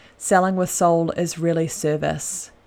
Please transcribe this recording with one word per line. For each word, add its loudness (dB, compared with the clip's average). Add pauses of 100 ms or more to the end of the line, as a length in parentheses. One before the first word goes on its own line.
(180)
Selling 2
with 0
soul 2
is -4
really 0
service. -4 (180)